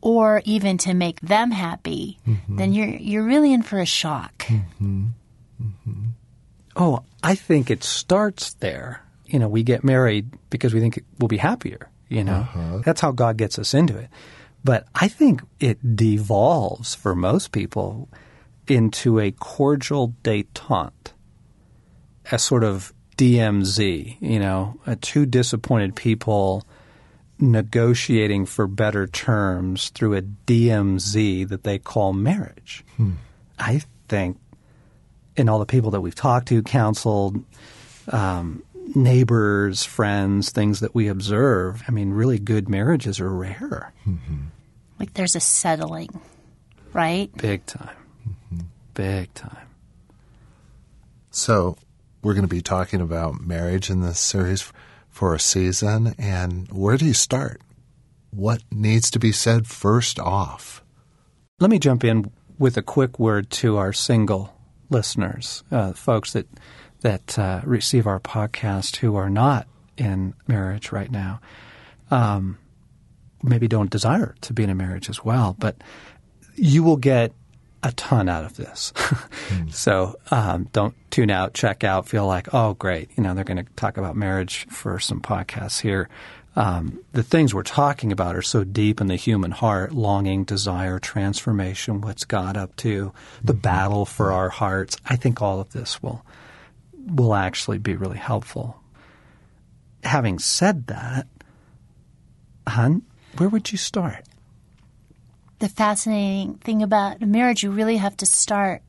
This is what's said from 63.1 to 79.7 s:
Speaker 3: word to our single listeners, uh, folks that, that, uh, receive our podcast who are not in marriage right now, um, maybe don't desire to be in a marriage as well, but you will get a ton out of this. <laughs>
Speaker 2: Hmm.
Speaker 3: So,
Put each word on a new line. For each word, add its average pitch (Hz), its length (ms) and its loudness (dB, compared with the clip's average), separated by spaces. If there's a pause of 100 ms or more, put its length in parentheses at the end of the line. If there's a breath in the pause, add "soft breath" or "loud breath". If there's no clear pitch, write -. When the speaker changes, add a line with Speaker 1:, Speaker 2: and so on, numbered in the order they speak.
Speaker 3:
word 110 320 2
to 107 260 2
our 98 160 0
single 104 600 0 (360)
listeners, - 840 -4
uh, 98 220 0
folks - 400 -2
that, 113 140 -4 (540 loud breath)
that, - 380 -2
uh, 92 240 -2
receive 123 440 0
our 98 120 0
podcast 104 800 -4
who 110 180 0
are 98 140 -2
not 117 380 2 (300)
in 95 360 -2 (140)
marriage 101 440 -2
right 101 200 -6
now, 101 280 -6 (720 loud breath)
um, 101 460 0 (840)
maybe 120 240 2
don't 104 220 2
desire 127 520 0
to - 120 -10
be 110 100 0
in 101 60 2
a 95 60 0
marriage 92 340 -6
as - 140 -10
well, 110 360 2
but 110 160 -2 (800 loud breath)
you 160 280 6
will 160 140 6
get 123 340 4 (520)
a 127 100 -2
ton 104 360 2
out 80 160 -2
of - 100 -14
this. - 400 -10
<laughs> - 60 -4 (480 loud breath)
Speaker 2:
Hmm. 90 180 -2
Speaker 3:
So, 95 480 0 (160)